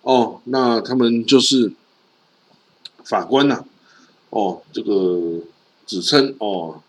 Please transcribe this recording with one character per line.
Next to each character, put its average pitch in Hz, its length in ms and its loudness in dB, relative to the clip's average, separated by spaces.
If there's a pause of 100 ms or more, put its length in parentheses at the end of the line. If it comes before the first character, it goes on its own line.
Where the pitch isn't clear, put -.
哦， 127 420 0
那 123 380 0
他 123 120 -6
们 117 320 0
就 135 140 6
是 123 320 2 (1300)
法 98 180 -2
官 135 240 2
呐， 127 160 -2 (680)
哦， 98 320 -4 (120)
这 110 100 -8
个 90 560 -2 (460)
指 92 160 -8
称 135 380 2
哦 85 500 -6